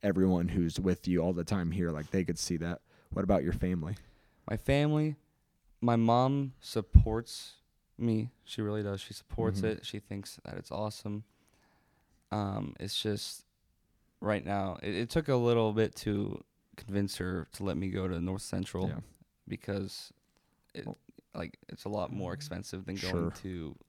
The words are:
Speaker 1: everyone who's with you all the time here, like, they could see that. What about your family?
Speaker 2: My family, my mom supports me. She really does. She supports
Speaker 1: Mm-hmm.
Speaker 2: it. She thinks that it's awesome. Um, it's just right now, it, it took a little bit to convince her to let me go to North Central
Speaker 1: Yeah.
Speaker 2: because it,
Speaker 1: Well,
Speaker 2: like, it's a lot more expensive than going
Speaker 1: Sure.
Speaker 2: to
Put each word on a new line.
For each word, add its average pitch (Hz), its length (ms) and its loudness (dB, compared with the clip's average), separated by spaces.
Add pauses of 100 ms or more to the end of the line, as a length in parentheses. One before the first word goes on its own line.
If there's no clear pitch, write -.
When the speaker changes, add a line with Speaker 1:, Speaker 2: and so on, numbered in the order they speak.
Speaker 1:
everyone 92 460 4
who's 85 320 2
with 90 260 2
you 90 160 4
all 87 120 2
the 85 100 -2
time 87 280 0
here, 87 200 0
like, 76 200 -6
they 95 120 4
could 82 160 -2
see - 180 -2
that. 85 240 -4 (280)
What 95 160 0
about 90 180 4
your 85 80 2
family? 90 460 -2 (520)
Speaker 2:
My 110 60 -2
family, 147 640 2 (640)
my 117 160 4
mom 131 640 4
supports - 960 6 (400)
me. 113 340 0 (140)
She - 160 -6
really 104 220 -2
does. 98 180 -4
She - 120 -14
supports 110 440 -2
Speaker 1:
Mm-hmm. 107 220 0
Speaker 2:
it. - 60 -16
She - 140 -10
thinks 101 460 -10
that - 120 -10
it's - 140 -12
awesome. 107 540 -6 (1080)
Um, 101 480 -2
it's - 220 -4
just - 420 -4 (800)
right 104 240 -2
now, 98 360 -2
it, 101 140 -4
it 117 140 -2
took 160 180 0
a 135 80 4
little 117 380 4
bit 110 240 2
to 101 440 -2 (360)
convince 101 400 -2
her 90 340 -4
to - 140 -8
let 95 100 0
me 95 140 -2
go 92 180 -2
to 87 140 -2
North 92 220 -2
Central 92 440 -4
Speaker 1:
Yeah. 76 120 -4 (480)
Speaker 2:
because - 640 -8 (600)
it, - 120 -12
Speaker 1:
Well, - 120 -10 (360)
Speaker 2:
like, - 240 -10 (100)
it's - 160 -16
a 98 60 -8
lot 104 240 -4
more 95 200 -6
expensive 92 520 -10
than 95 100 -6
going 92 160 -4
Speaker 1:
Sure. 85 200 0
Speaker 2:
to 87 440 -10 (140)